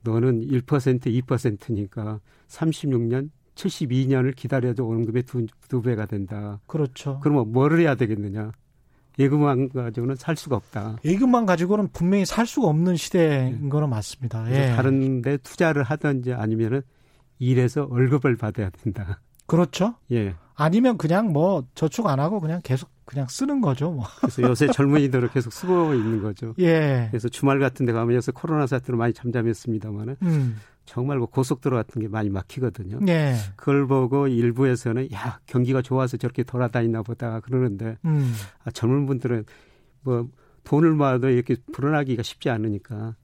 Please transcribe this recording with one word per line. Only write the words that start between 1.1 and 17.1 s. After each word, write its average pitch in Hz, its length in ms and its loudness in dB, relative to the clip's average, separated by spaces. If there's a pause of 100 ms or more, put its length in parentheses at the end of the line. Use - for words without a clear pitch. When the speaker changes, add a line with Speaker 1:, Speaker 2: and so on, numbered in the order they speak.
Speaker 1:
퍼센트니까 107 960 -4 (280)
삼십육 143 540 -2
년, 127 280 -2 (240)
칠십이 135 520 -2
년을 131 260 2
기다려도 123 540 -2
원금의 113 380 -2
두, 120 220 -4 (220)
두 123 140 -2
배가 107 240 -2
된다. 104 600 -8
Speaker 2:
그렇죠. 139 560 -4
Speaker 1:
그러면 143 280 2
뭐를 147 300 4
해야 151 140 4
되겠느냐? 107 580 -4 (680)
예금만 139 520 2
가지고는 123 460 -4
살 156 200 -4
수가 135 200 -4
없다. 107 480 -8
Speaker 2:
예금만 226 420 4
가지고는 185 420 2
분명히 185 380 2
살 233 200 0
수가 226 220 0
없는 165 280 2
시대인 147 680 2
Speaker 1:
예. 143 40 -2
Speaker 2:
거는 147 200 0
맞습니다. 113 560 -6
Speaker 1:
그래서 131 280 2
Speaker 2:
예. 113 40 2
Speaker 1:
다른 135 460 2
데 139 160 0
투자를 156 440 0
하든지 131 520 -2
아니면은 113 480 0 (560)